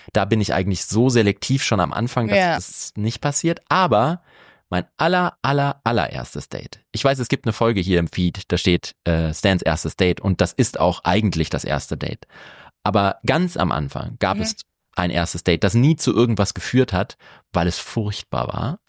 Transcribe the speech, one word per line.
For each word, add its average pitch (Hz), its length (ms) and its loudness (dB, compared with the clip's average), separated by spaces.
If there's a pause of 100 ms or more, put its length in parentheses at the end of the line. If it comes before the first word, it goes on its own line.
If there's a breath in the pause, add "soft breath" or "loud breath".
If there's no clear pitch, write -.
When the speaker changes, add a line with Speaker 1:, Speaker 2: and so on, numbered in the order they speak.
(140)
Speaker 1:
Da 202 100 2
bin 110 160 2
ich 95 140 0
eigentlich 92 320 0
so 117 240 4
selektiv 117 520 2
schon 101 180 0
am 78 120 0
Anfang, 117 360 -2
dass 202 100 2
Speaker 2:
Ja. 175 160 2
Speaker 1:
das - 420 -8
nicht 107 240 -2
passiert. 165 480 -2
Aber 156 540 2 (480 soft breath)
mein 90 160 -2 (100)
aller, 180 460 0
aller, 139 420 0
allererstes 76 640 -2
Date. - 320 -12 (120)
Ich - 120 -2
weiß, 135 140 4
es 127 100 -2
gibt - 160 -2
eine 110 80 2
Folge 113 300 2
hier 87 160 2
im 85 100 2
Feed, 90 420 -2
da 87 60 2
steht, - 380 0 (100)
äh, 80 300 0
Stans 95 260 2
erstes 80 360 -2
Date 90 260 2
und 101 180 0
das 90 140 0
ist - 260 0
auch 87 240 0
eigentlich 90 460 0
das - 140 -4
erste - 340 -4
Date. - 280 -10 (580 loud breath)
Aber 101 420 2
ganz 170 320 0
am 90 120 0
Anfang - 480 -6
gab 98 200 0
Speaker 2:
Mhm. 214 60 -4
Speaker 1:
es - 120 -6 (400)
ein 90 140 0
erstes 85 340 -4
Date, 85 180 2
das 95 120 2
nie 135 220 4
zu - 180 0
irgendwas 107 400 2
geführt 123 400 0
hat, 92 240 -4 (340 loud breath)
weil 87 140 0
es 85 120 -2
furchtbar - 720 -6
war. - 300 -6 (100)